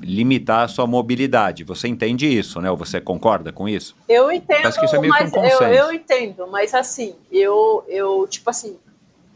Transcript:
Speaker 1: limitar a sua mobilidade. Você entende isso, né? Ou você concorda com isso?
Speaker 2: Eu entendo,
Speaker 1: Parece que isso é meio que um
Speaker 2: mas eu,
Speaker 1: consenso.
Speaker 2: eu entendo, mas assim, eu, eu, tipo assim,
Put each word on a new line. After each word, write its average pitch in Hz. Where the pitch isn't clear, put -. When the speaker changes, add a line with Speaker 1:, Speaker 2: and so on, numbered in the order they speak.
Speaker 1:
limitar 113
a 117
sua 127
mobilidade. 120
Você 90
entende 120
isso, 107
né? 92
Ou 90
você 85
concorda 87
com 95
isso? 101
Speaker 2:
Eu 247
entendo, 349
Speaker 1:
Parece -
que 640
isso -
é -
meio -
que -
um 156
Speaker 2:
mas -
eu, 190
Speaker 1:
consenso. 254
Speaker 2:
eu 269
entendo, 240
mas 202
assim, 247
eu, 208
eu, 196
tipo -
assim, 214